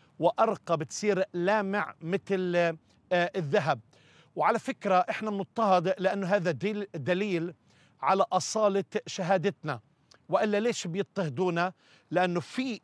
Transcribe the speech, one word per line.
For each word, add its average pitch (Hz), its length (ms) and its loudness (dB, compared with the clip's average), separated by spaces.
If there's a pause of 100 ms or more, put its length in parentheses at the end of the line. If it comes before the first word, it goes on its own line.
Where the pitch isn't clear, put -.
(180)
وأرقى، 175 580 0
بتصير 185 560 -2
لامع 196 680 0
مثل، 180 560 -2 (560)
آه، 175 240 2
الذهب. 151 440 0 (560)
وعلى 180 220 2
فكرة 202 360 -2
إحنا 196 360 0
بنضطهد 190 680 2
لأنه 190 280 0
هذا 180 240 2
ديل-، 202 440 -4
دليل 175 600 -2 (480)
على 185 300 4
أصالة 196 520 0 (220)
شهادتنا، 170 760 -2 (480)
وإلا 202 320 2
ليش 226 260 -2
بيضطهدونا؟ 180 840 -2 (380)
لأنه 175 300 2
في 254 440 -6